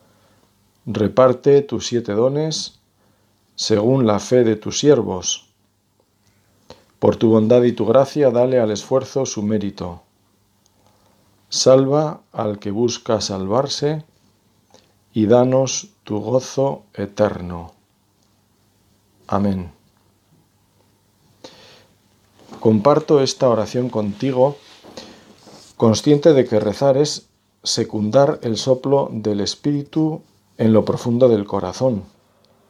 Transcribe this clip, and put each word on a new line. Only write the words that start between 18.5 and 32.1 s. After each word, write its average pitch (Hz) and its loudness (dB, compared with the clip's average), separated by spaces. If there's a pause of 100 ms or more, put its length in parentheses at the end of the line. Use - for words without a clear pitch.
Amén. 98 -4 (3000)
Comparto 143 4
esta 131 0
oración 120 0
contigo, 127 -2 (1200)
consciente 143 4
de 131 4
que 107 0
rezar 127 0
es 147 -2 (340)
secundar 113 0
el 113 -4
soplo 135 0
del 104 -4
Espíritu 147 -4 (340)
en 110 2
lo 101 4
profundo 120 0
del 104 2
corazón. 98 -4 (640)